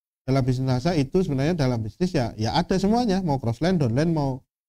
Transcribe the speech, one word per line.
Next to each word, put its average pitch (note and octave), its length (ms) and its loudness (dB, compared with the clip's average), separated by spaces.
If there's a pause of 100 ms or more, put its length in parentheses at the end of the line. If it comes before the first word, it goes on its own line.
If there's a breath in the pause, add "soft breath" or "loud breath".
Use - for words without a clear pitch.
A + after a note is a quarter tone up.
(240)
dalam C3+ 240 2
bisnis C3 160 0
nasa C3 320 0
itu E3+ 320 0
sebenarnya C#3+ 320 0
dalam B2 240 0
bisnis F3+ 320 -4
ya, A#2+ 240 -2
ya A2+ 160 0
ada F3+ 240 0
semuanya, G#3 400 2
mau D#3+ 160 -2
crossline, C3 400 0
downline, D3+ 400 2
mau C3+ 240 -2 (280)